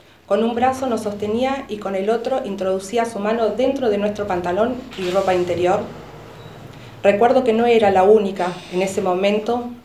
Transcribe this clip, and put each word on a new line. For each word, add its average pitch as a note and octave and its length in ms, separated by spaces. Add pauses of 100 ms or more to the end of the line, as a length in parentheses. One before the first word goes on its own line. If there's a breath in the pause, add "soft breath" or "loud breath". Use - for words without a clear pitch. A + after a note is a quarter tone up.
(260 loud breath)
Con G#3 180
un A#3 120
brazo C4 320
nos A3+ 140
sostenía G#3+ 680
y G#3 80
con G3 180
el G3 140
otro A#3 360
introducía F#3+ 600
su A3 140
mano A3 300
dentro C4 400
de G3+ 80
nuestro G3+ 280
pantalón F#3+ 500 (220)
y F3+ 140
ropa F#3+ 240
interior, F3+ 460 (1200 loud breath)
recuerdo A#3 420
que A3+ 100
no A#3 120
era A3 260
la G3+ 120
única F#3+ 480 (220)
en F3+ 80
ese F#3+ 200
momento G#3 680 (160)